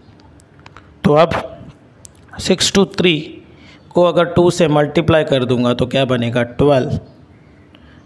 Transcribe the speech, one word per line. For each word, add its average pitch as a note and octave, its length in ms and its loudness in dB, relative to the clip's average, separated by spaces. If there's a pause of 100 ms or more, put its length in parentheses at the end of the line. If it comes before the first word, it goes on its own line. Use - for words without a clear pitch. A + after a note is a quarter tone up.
(1040)
तो D3 120 2
अब E3 160 4 (1080)
सिक्स - 340 -2
to G3 120 4 (140)
थ्री F3 140 2 (760)
को F3 140 2
अगर E3+ 220 2
टू F3 260 2
से E3+ 180 2
मल्टीप्लाई D3+ 540 2
कर C3+ 220 0
दूंगा A#2+ 280 0
तो B2 140 -4
क्या C3+ 180 -2
बनेगा, A#2+ 380 -2
ट्वेल्व, C#3 560 0 (1080)